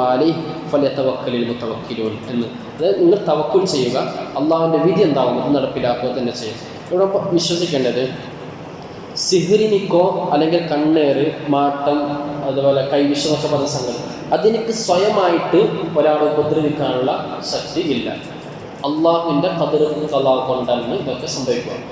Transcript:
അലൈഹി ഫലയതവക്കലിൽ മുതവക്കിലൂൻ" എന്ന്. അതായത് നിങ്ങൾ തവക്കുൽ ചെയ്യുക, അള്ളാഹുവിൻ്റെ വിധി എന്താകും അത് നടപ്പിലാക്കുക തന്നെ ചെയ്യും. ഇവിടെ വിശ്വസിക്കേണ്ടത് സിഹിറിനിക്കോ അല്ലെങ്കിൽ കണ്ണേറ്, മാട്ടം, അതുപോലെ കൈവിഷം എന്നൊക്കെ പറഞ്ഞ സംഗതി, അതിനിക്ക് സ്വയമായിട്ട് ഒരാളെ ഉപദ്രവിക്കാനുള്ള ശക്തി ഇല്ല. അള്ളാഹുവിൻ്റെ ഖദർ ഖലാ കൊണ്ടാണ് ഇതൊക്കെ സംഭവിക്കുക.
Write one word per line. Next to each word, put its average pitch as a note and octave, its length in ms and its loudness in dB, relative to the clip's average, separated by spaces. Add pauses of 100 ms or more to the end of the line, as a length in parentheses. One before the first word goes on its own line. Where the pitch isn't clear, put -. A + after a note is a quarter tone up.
അലൈഹി C3+ 320 4 (340)
ഫലയതവക്കലിൽ C3 760 0
മുതവക്കിലൂൻ" A2+ 680 -6 (160)
എന്ന്. A#2+ 180 -2
അതായത് - 520 -2
നിങ്ങൾ F3+ 280 6
തവക്കുൽ D#3 380 2
ചെയ്യുക, B2+ 320 0 (400)
അള്ളാഹുവിൻ്റെ D#3+ 480 2
വിധി F#3+ 160 4
എന്താകും B2+ 420 2
അത് C#3+ 120 2
നടപ്പിലാക്കുക B2+ 540 0
തന്നെ A#2+ 220 -2
ചെയ്യും. A2 280 -8 (240)
ഇവിടെ F#3 220 0 (240)
വിശ്വസിക്കേണ്ടത് D3+ 760 0 (1120)
സിഹിറിനിക്കോ F#3 1160 2
അല്ലെങ്കിൽ D#3+ 360 2
കണ്ണേറ്, D3 580 2 (240)
മാട്ടം, C#3+ 500 0 (480)
അതുപോലെ C3+ 340 2 (120)
കൈവിഷം C#3+ 360 2
എന്നൊക്കെ D3 180 0
പറഞ്ഞ C#3 180 0
സംഗതി, C3 360 -4 (300)
അതിനിക്ക് A3 420 2
സ്വയമായിട്ട് F#3 880 2 (360)
ഒരാളെ D3+ 340 4
ഉപദ്രവിക്കാനുള്ള D3 800 0 (400)
ശക്തി D#3 300 -4
ഇല്ല. A#2 280 -2 (760)
അള്ളാഹുവിൻ്റെ E3 600 2
ഖദർ D3+ 340 0 (300)
ഖലാ C3+ 240 4
കൊണ്ടാണ് A#2+ 640 0
ഇതൊക്കെ C#3+ 280 -6
സംഭവിക്കുക. B2 500 -4 (140)